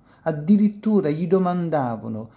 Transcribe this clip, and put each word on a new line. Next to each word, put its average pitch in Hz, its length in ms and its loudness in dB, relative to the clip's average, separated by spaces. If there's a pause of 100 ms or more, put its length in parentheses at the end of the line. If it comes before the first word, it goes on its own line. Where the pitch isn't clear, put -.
(240)
Addirittura 202 840 2
gli 156 180 -2
domandavano, 151 1120 -2